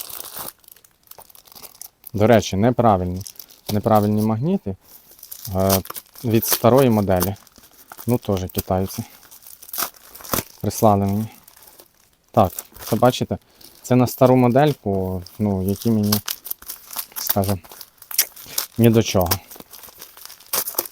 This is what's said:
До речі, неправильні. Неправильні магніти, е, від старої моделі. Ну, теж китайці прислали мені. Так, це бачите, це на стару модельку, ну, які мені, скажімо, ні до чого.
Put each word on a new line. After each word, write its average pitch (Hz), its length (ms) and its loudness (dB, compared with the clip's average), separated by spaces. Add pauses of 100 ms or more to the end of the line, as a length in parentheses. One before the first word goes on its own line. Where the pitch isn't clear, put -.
(2250)
До 104 140 2
речі, 110 280 4
неправильні. 98 680 0 (500)
Неправильні 107 500 2
магніти, 110 540 -2 (800)
е, 95 260 2 (420)
від 113 220 0
старої 127 440 4
моделі. 98 460 0 (720)
Ну, 120 100 0
теж 95 340 -4
китайці 95 520 -4 (1600)
прислали 104 440 2
мені. 104 220 -2 (1040)
Так, 101 200 2 (320)
це - 120 -2
бачите, 117 420 0 (440)
це - 140 0
на 123 120 4
стару 127 280 4
модельку, 113 880 0 (160)
ну, 98 240 0
які 101 280 0
мені, 104 220 2 (1040)
скажімо, 98 440 -2 (1200)
ні 117 120 6
до 113 140 4
чого. 90 260 0 (1600)